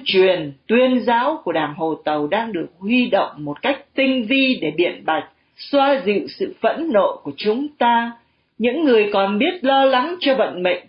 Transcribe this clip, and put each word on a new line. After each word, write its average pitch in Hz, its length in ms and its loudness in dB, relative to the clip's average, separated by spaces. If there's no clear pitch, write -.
truyền, 185 480 2
tuyên 247 380 2
giáo 247 380 0
của 175 80 -4
Đảng 151 260 -2
Hồ 160 180 -2
Tàu 151 220 -2
đang 220 260 -4
được 160 140 -6
huy 233 280 0
động 170 380 -2
một 143 160 -10
cách 269 240 -4
tinh 262 340 0
vi 262 320 2
để 151 160 -4
biện - 280 -2
bạch, 156 240 -2
xoa 277 480 0
dịu 202 220 -2
sự - 340 -8
phẫn 320 320 -2
nộ - 300 2
của 143 140 -10
chúng 233 300 -2
ta, 240 440 0
những 247 260 0
người 220 300 4
còn 202 260 0
biết 339 240 -2
lo 269 220 4
lắng 269 340 0
cho 269 160 2
vận 180 280 -2
mệnh 180 260 -2